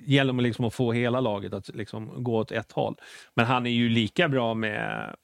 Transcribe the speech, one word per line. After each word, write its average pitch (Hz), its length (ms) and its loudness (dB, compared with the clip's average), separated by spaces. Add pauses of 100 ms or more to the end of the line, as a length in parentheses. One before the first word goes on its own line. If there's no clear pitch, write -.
gäller 135 280 4
liksom 123 320 0
att 110 80 -2
få 117 180 0
hela 120 300 0
laget 101 320 -2
att 98 220 -10
liksom 110 480 -10
gå 120 140 0
åt 107 140 -2
ett 107 200 -6
håll. - 240 -4 (380)
Men 113 120 4
han 123 200 2
är 120 60 0
ju 120 180 4
lika 117 400 2
bra 120 240 2
med 110 720 -4